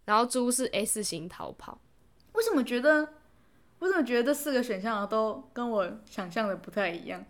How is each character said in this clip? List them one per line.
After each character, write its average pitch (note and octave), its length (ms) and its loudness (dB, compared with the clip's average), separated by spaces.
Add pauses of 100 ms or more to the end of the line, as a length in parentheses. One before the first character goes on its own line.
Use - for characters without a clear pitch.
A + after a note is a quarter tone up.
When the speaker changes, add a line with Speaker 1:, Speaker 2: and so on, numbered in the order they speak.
Speaker 1:
然 G#3 100 4
后 A#3 80 6
猪 B3 260 2
是 B3 220 0
S G#3+ 300 -2
型 E3+ 260 -6
逃 - 240 -10
跑。 - 260 -16 (540)
Speaker 2:
为 A4+ 100 2
什 A4+ 80 0
么 D4 140 4
觉 A#3+ 160 0
得， D4+ 280 6 (680)
我 F4+ 100 0
怎 G4 80 2
么 D#4 80 4
觉 A#3+ 120 0
得 A#3+ 80 4
这 C#4+ 100 4
四 C#4+ 180 -2
个 B3+ 100 4
选 G3+ 200 -4
项 G#3 260 -2
都 A3 460 0
跟 A#3+ 160 -4
我 G#3 340 0
想 F#3 260 -8
象 A3 160 -2
的 F#3+ 100 -2
不 F3+ 140 -14
太 G3 200 0
一 E3+ 160 -8
样？ F3+ 240 -10